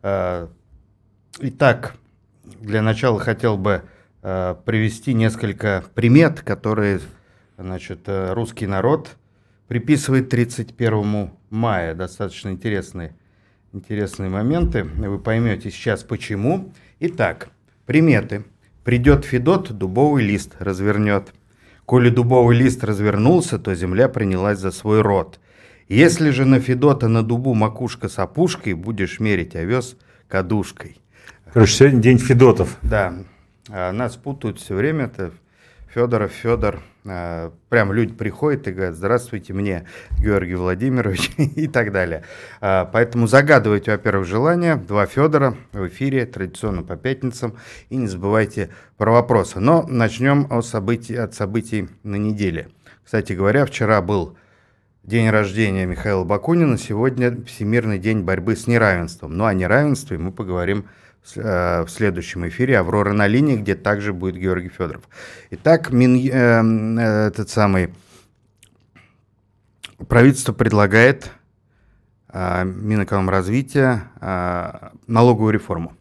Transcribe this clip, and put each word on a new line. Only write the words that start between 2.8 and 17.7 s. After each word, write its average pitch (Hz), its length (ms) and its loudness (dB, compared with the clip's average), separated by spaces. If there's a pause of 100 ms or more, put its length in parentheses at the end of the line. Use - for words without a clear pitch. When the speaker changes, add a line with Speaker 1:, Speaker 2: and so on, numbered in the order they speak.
Speaker 1:
начала 110 400 0
хотел 110 380 -2
бы, 95 240 -2 (400)
э, 92 320 -4 (100)
привести 110 480 -2
несколько 110 720 -2 (100)
примет, 143 460 4
которые, 101 600 -2 (580)
значит, 92 480 -12
э, 95 260 -4
русский 113 340 -6
народ 117 440 -2 (560)
приписывает 131 640 0
тридцать 120 440 -4
первому 104 640 -2 (120)
мая. 101 440 -2
Достаточно 90 540 -10
интересные, 92 680 -8 (600)
интересные 98 560 -8
моменты. 127 540 -2
Вы 98 340 -6
поймёте 113 520 -4
сейчас, - 320 -4
почему. 120 680 -4 (280)
Итак, - 500 -4 (340)